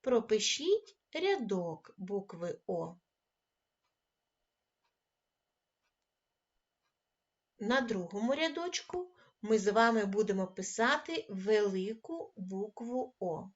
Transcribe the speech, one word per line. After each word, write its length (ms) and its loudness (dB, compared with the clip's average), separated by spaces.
Пропишіть 960 2
рядок 840 -2
букви 720 -6
О. 280 -4
На 220 2
другому 540 -2
рядочку 760 -4
ми 160 4
з 140 2
вами 320 6
будемо 420 0
писати 840 -2
велику 1080 0
букву 840 -6
О. 360 -6